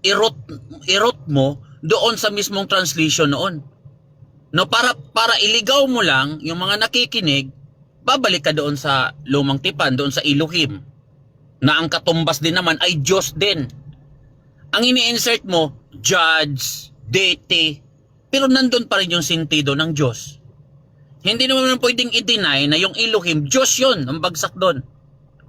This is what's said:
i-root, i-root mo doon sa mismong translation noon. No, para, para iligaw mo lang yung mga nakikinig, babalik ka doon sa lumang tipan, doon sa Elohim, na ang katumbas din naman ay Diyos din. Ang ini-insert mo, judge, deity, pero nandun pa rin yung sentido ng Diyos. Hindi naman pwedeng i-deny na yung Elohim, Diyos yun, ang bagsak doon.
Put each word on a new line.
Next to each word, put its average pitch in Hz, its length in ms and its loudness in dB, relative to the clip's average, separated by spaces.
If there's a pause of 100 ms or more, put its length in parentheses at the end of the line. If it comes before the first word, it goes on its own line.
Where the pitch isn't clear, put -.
i-root, 202 300 2 (500)
i-root 196 400 0
mo 139 380 0 (160)
doon 208 400 0
sa 220 80 0
mismong 196 400 -4
translation 160 640 2
noon. 160 320 -4 (880)
No, 180 160 0
para, 240 240 2 (240)
para 226 240 2
iligaw 233 480 2
mo 240 160 0
lang 143 400 2
yung 165 160 -6
mga 202 240 -2
nakikinig, 190 640 -2 (560)
babalik 240 400 0
ka 156 80 0
doon 147 240 -2
sa 135 480 -2
lumang 139 320 0
tipan, 147 400 -2
doon 139 160 -2
sa - 80 -4
Elohim, 147 640 -2 (800)
na 151 160 4
ang 165 80 -2
katumbas 160 560 0
din 165 160 0
naman 165 240 0
ay 175 160 0
Diyos 175 320 0
din. 165 340 -2 (1040)
Ang 208 160 0
ini-insert 240 560 0
mo, 165 480 -2
judge, 156 1040 0 (100)
deity, 170 800 0 (480)
pero 269 160 2
nandun 254 400 2
pa 196 140 0
rin 175 100 -4
yung 170 140 0
sentido 151 500 0
ng 160 160 -2
Diyos. 143 480 -2 (800)
Hindi 233 240 0
naman 262 320 2
pwedeng 240 320 0
i-deny 190 640 0
na 160 100 2
yung 180 160 -2
Elohim, 180 480 0
Diyos 247 320 2
yun, 233 320 0
ang 156 140 -6
bagsak 175 340 -4
doon. 180 240 0 (680)